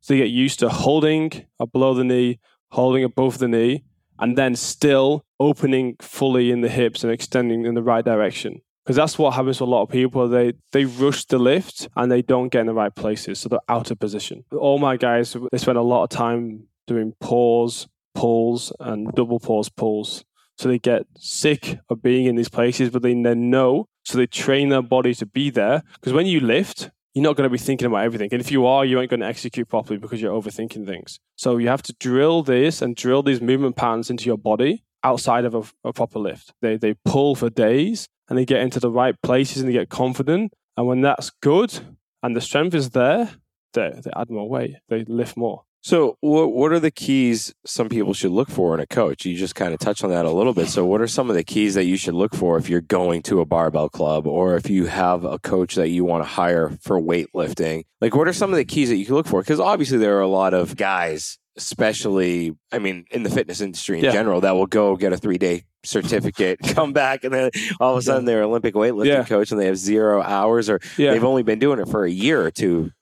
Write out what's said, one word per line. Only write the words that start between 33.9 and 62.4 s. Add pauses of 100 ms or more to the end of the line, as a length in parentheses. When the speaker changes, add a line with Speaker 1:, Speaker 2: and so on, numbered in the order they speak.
Speaker 1:
into
your
body (180)
outside
of
a, (240)
a
proper
lift.
They,
they (100)
pull
for
days (200)
and
they
get
into
the
right
places
and
they
get
confident. (240)
And
when
that's (120)
good (420)
and
the
strength
is
there, (440)
they, (100)
they
add
more
weight, (120)
they
lift
more. (200)
Speaker 2:
So
what,
what
are
the
keys (100)
some
people
should
look
for
in
a
coach?
You
just
kinda
touched
on
that
a
little
bit.
So
what
are
some
of
the
keys
that
you
should
look
for
if
you're
going
to
a
barbell
club
or
if
you
have
a
coach
that
you
wanna
hire
for
weightlifting? (160)
Like,
what
are
some
of
the
keys
that
you
can
look
for?
'Cause
obviously
there
are
a
lot
of
guys, (420)
especially, (200)